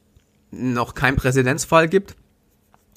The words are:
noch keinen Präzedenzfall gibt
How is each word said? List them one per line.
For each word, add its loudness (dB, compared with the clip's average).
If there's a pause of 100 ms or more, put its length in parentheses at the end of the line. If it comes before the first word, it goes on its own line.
(520)
noch -6
keinen 0
Präzedenzfall 2
gibt -2 (800)